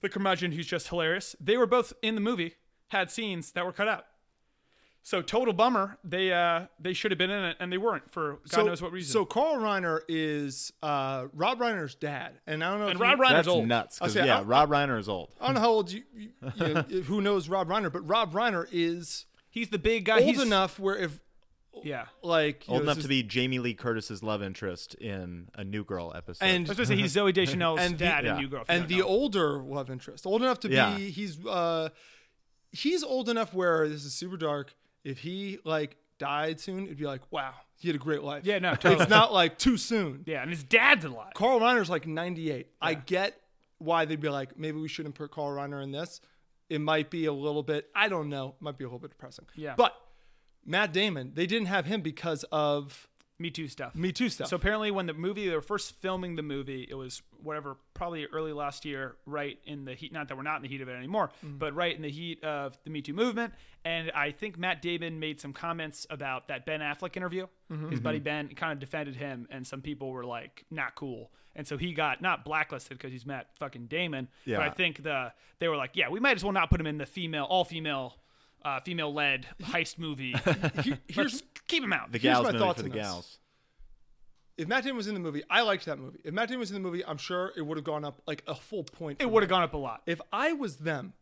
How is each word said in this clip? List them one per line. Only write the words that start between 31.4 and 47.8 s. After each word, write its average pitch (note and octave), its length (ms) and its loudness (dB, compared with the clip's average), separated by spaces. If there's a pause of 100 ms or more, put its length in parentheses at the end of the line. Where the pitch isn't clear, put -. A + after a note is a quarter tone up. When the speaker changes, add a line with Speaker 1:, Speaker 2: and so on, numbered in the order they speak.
Speaker 2:
uh, E3+ 420 0 (840)
he's D#4+ 320 0
old B3+ 280 -2
enough A3+ 240 0
where, E3 340 4
this D3+ 160 -6
is C#3 80 -8
super F#3 240 -8
dark, D3 380 -4 (280)
if C3+ 180 -8
he, F#3+ 440 -6
like, D#3 320 -2 (220)
died D3+ 420 -2
soon, F#3+ 240 -6
it'd D#3 140 -12
be D3+ 80 -4
like, C3+ 160 -6 (100)
"Wow, C3+ 220 -6 (240)
he F3 100 -4
had D#3+ 80 2
a - 20 0
great D3 240 0
life." D3 220 -8
Speaker 1:
Yeah, G3+ 140 2
no, F3 140 2
Speaker 2:
It's C3+ 100 -2
Speaker 1:
totally. - 260 8
Speaker 2:
not, G#3+ 240 10
like, F3 260 4
too B3 200 4
soon. E3+ 480 0
Speaker 1:
Yeah, D3 160 -4
and D3+ 80 -6
his D#3+ 120 -6
dad's A3+ 440 6
alive. A#2 280 -10
Speaker 2:
Carl B3 240 6
Reiner's, A3+ 300 4
like, D#3+ 180 -2
ninety-eight. D#3+ 600 -4 (160)
I D#3+ 80 2
Speaker 1:
Yeah. D3+ 160 -2
Speaker 2:
get F#3 340 0 (380)
why E3 260 2
they'd D#3 160 -4
be D3+ 80 -2
like, C#3 300 -6
"Maybe D#3 200 -6
we D#3 100 -6
shouldn't D3+ 260 -8
put D3 160 -12
Carl C#3+ 260 -6
Reiner C#3 260 -6
in C#3 100 -8
this." D#3+ 280 -8 (480)
It D3+ 140 0
might D#3 260 2
be E3 160 -2
a D3+ 80 2
little D3 300 -2
bit, D3 320 -2